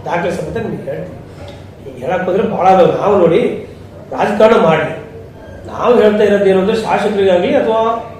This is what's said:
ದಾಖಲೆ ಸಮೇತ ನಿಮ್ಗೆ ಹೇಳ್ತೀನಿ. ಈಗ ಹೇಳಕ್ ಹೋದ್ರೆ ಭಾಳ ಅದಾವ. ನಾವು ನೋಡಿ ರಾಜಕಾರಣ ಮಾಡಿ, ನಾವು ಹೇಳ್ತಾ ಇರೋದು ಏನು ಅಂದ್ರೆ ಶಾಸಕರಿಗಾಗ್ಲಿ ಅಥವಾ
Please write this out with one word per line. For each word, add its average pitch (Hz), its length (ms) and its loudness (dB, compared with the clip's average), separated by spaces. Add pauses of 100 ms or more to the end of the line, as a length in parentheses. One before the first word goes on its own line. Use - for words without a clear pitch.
ದಾಖಲೆ 175 260 -4
ಸಮೇತ - 260 -8
ನಿಮ್ಗೆ 196 260 -8
ಹೇಳ್ತೀನಿ. - 1160 -14
ಈಗ 123 60 -12
ಹೇಳಕ್ 180 200 -2
ಹೋದ್ರೆ 185 180 0
ಭಾಳ - 240 -2
ಅದಾವ. 180 340 4
ನಾವು 196 180 2
ನೋಡಿ 175 500 2 (440)
ರಾಜಕಾರಣ 214 420 2
ಮಾಡಿ, 160 480 0 (640)
ನಾವು 220 300 0
ಹೇಳ್ತಾ 214 280 4
ಇರೋದು 202 220 2
ಏನು 190 140 4
ಅಂದ್ರೆ 214 160 0
ಶಾಸಕರಿಗಾಗ್ಲಿ 196 800 0
ಅಥವಾ 226 640 0